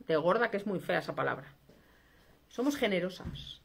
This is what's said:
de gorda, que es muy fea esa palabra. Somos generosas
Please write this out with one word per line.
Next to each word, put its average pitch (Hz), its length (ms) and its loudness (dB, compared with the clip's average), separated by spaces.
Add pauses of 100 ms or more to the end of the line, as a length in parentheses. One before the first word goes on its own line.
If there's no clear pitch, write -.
de 160 100 4
gorda, 208 340 4
que 202 60 -2
es 202 100 -4
muy 190 120 -2
fea 180 220 0
esa 147 140 -6
palabra. 139 320 -2 (1000)
Somos 285 280 0
generosas 185 880 -2